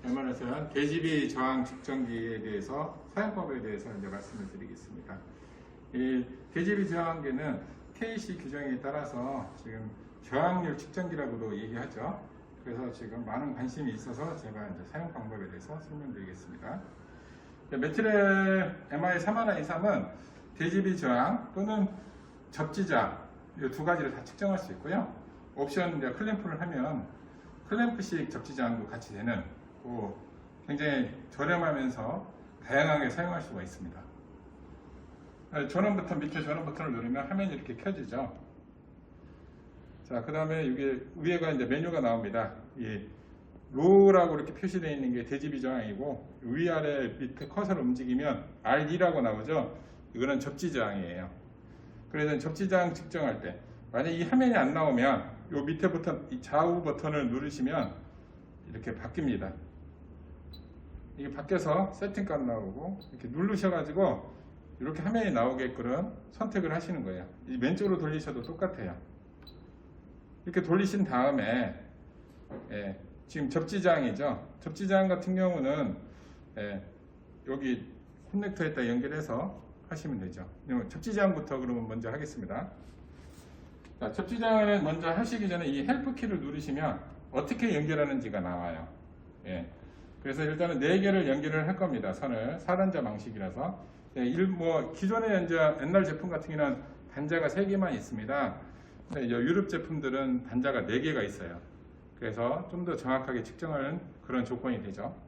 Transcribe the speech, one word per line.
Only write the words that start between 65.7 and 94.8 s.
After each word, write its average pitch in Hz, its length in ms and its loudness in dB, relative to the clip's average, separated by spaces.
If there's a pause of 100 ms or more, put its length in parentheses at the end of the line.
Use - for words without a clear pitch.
선택을 190 420 0
하시는 160 300 -2
거예요. 92 220 -6 (220)
이 127 100 -4
왼쪽으로 185 400 4
돌리셔도 151 460 -2
똑같아요. 143 520 -4 (1500)
이렇게 175 180 2
돌리신 190 440 6
다음에, 123 680 4 (960)
예, 101 280 -6 (280)
지금 143 220 -2
접지장이죠. 147 1000 2 (120)
접지장 190 480 4
같은 185 260 2
경우는, 151 640 2 (600)
예, 101 260 -6 (640)
여기 131 420 -2 (420)
커넥터에다 175 560 0
연결해서 135 800 -2 (220)
하시면 147 300 -4
되죠. 92 260 -8 (200)
그러면 123 240 0
접지장부터 185 720 2
그러면 120 280 -2
먼저 110 240 -4
하겠습니다. 143 580 -6 (1300)
자, - 120 -4
접지장을 220 720 4
먼저 165 260 0
하시기 214 400 0
전에 175 160 0
이 139 220 0
헬프 269 260 0
키를 208 260 -2
누르시면 143 600 -2 (320)
어떻게 208 440 2
연결하는지가 139 640 2
나와요. 85 460 -4 (580)
예. 87 220 -4 (540)
그래서 139 220 -2
일단은 151 360 2
네 165 200 6
개를 190 280 6
연결을 151 400 2
할 190 80 0
겁니다. 120 380 0
선을 127 460 -2
사 180 160 2
단자 185 260 4
방식이라서. 107 840 -4 (320)
예, 127 80 2
일-, 160 220 4
뭐 165 460 2